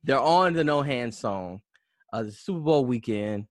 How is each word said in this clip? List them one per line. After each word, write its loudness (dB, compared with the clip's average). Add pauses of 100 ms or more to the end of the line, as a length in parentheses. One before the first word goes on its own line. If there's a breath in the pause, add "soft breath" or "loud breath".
They're 2
on 4
the 0
No 2
Hands -4
song. -6 (500)
Uh, -4
the -8
Super -6
Bowl 4
weekend. -4